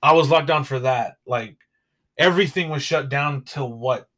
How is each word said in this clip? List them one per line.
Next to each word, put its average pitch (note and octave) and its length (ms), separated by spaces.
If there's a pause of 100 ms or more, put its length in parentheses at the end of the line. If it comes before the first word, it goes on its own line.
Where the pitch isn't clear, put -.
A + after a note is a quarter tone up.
I D3 100
was D#3+ 180
locked D#3 160
down D3+ 180
for C3+ 160
that. B2 360 (100)
Like, A2+ 320 (600)
everything F3 520
was D3+ 120
shut D3 260
down C#3+ 360
till C3 280
what? A#2 460